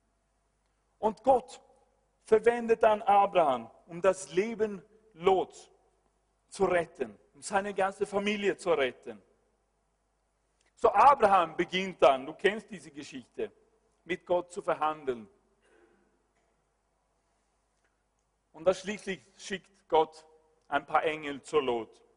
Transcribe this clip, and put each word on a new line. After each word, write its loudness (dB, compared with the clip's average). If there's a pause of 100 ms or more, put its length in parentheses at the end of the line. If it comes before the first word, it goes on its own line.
(1000)
Und -4
Gott 0 (640)
verwendet 2
dann 4
Abraham, 2 (180)
um -12
das 0
Leben -4 (340)
Lots -2 (800)
zu -4
retten, -2 (160)
um -20
seine -4
ganze -4
Familie -2
zu -4
retten. -4 (1500)
So 2
Abraham 4
beginnt -6
dann, 6
du -12
kennst -4
diese -18
Geschichte, -14 (540)
mit -10
Gott -4
zu -12
verhandeln. -4 (3250)
Und -20
dann 2
schließlich -10 (180)
schickt -16
Gott -2 (440)
ein -4
paar -2
Engel -6
zu -4
Lot. -4 (160)